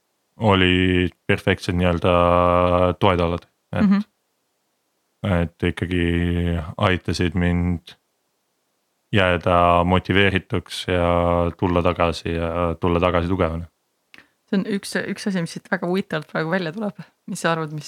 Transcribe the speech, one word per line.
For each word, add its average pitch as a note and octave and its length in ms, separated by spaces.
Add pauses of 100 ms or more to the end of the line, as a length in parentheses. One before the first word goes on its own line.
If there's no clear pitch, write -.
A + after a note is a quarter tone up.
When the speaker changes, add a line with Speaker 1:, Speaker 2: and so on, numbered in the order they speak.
(400)
Speaker 1:
olid F2+ 760 (120)
perfektsed G2 520
nii-öelda F2+ 360 (880)
toetalad, F2 480 (260)
et G#3+ 120
Speaker 2:
Mhm. G3 180 (1200)
Speaker 1:
et F2 400
ikkagi F2 960 (180)
aitasid F2+ 580
mind F2 600 (1160)
jääda F2 680
motiveerituks F#2 1040
ja F2 680
tulla F2 260
tagasi E2+ 500
ja E2+ 460
tulla F2 200
tagasi E2+ 280
tugevana. E2 380 (840)
Speaker 2:
See G3+ 100
on - 60
üks, - 300
üks - 320
asi, F#3+ 140
mis E3 120
siit - 180
väga F3+ 160
huvitavalt F3 440
praegu D#3+ 200
välja F3 200
tuleb. G#3 220 (340)
Mis F#3+ 140
sa E3 100
arvad, D#3+ 220
mis D3+ 140